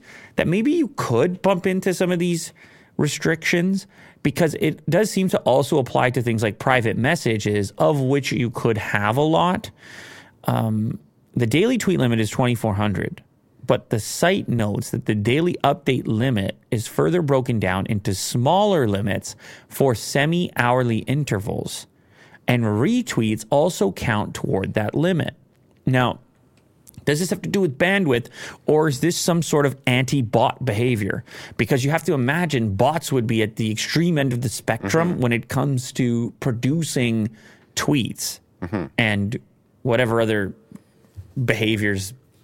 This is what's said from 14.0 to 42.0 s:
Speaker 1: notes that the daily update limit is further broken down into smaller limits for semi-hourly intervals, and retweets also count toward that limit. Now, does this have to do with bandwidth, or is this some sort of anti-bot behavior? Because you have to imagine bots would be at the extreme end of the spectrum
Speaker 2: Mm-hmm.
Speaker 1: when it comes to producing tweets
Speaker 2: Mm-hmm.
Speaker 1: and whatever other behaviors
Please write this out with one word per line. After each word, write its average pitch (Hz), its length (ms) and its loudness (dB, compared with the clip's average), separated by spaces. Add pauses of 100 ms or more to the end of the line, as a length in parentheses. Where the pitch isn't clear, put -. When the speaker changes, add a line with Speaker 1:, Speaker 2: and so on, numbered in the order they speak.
Speaker 1:
notes 104 440 -2
that 117 140 -4
the 117 100 0
daily 127 480 0
update 139 440 0
limit 110 500 0 (140)
is 113 160 -2
further 160 340 2
broken 131 380 0
down 92 280 0
into 101 280 -2
smaller 160 720 2
limits 98 480 -2 (320)
for 135 260 2
semi-hourly 127 1080 0
intervals, 104 840 -4 (600)
and 123 160 2
retweets 113 840 0
also 175 420 0
count 110 420 -2
toward 95 400 -4
that 107 220 -2
limit. 165 400 0 (520)
Now, 127 320 2 (840)
does 147 160 0
this 175 100 -2
have 180 140 -4
to 160 60 -6
do 196 120 0
with 147 160 0
bandwidth, 175 520 2 (360)
or 151 220 4
is 131 140 -2
this 175 140 2
some 170 280 0
sort 143 240 2
of 139 80 -4 (100)
anti-bot 127 800 0
behavior? 113 580 -2 (340)
Because 123 280 2
you 139 60 0
have 160 140 0
to 180 80 2
imagine 135 640 0
bots 143 360 0
would 123 160 2
be 113 160 2
at 107 140 -4
the 113 120 0
extreme 156 480 0
end 135 160 0
of 120 80 -2
the 131 80 -2
spectrum 135 640 -2
Speaker 2:
Mm-hmm. 156 100 -4
Speaker 1:
when 123 100 2
it 113 160 -2
comes 135 440 -2
to 120 480 0
producing 120 920 0 (460)
tweets - 640 -2 (240)
Speaker 2:
Mm-hmm. 92 220 -4 (120)
Speaker 1:
and 104 400 0 (460)
whatever 117 380 2
other 107 340 0 (880)
behaviors 107 720 0 (300)